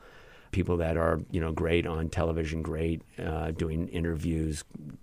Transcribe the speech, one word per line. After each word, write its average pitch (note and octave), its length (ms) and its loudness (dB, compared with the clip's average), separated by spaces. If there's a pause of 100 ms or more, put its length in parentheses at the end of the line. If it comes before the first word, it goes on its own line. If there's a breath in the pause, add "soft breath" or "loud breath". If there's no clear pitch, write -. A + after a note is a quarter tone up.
(520 loud breath)
people F2 260 2
that E2 200 2
are, E2 320 4
you F2 100 0
know, D#2+ 120 0
great E2+ 340 2
on D#2+ 240 -2
television, E2 540 0
great, E2 400 -2 (200)
uh, D#2+ 280 -2
doing D#2+ 380 -2
interviews, E2 720 0 (400)